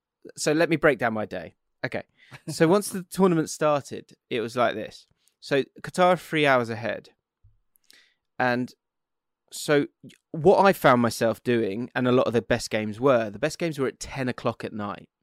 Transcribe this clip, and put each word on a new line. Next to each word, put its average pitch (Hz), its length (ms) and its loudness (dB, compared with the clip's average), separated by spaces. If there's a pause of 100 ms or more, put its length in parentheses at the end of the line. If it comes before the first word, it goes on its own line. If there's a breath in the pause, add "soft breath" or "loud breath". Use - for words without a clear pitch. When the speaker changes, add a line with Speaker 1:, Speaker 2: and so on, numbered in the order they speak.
(360)
Speaker 1:
so - 160 -2
let 156 180 0
me 165 60 0
break 143 220 2
down 117 140 -2
my 107 140 -6
day. 90 300 -12 (280)
Okay. 113 200 -8 (440 loud breath)
So 160 200 2
Speaker 2:
<laughs> 190 80 4
Speaker 1:
once 202 120 -2
the 190 140 -8
tournament 170 480 0
started, - 640 -4 (160)
it 123 100 -4
was 117 160 -6
like 120 180 2
this. - 320 -14 (340)
So 139 220 -2 (200)
Qatar 180 320 2
are - 20 -2
three 151 300 0
hours 123 240 4
ahead. 110 400 -8 (1300 soft breath)
And 123 340 0 (800)
so 147 340 0 (160)
y-, 127 80 -20 (220)
what 165 260 4
I 190 140 6
found 127 280 4
myself 113 440 0
doing, 117 500 -2
and 123 140 0
a 123 40 4
lot 127 140 4
of 113 60 -2
the 117 100 2
best - 260 -2
games 107 300 -4
were, 117 320 2
the 104 80 -14
best 151 200 -4
games 160 200 -4
were 131 80 -2
at - 140 -6
ten 131 280 -8
o'clock 117 360 -6
at 104 80 -10
night 101 360 -8 (140)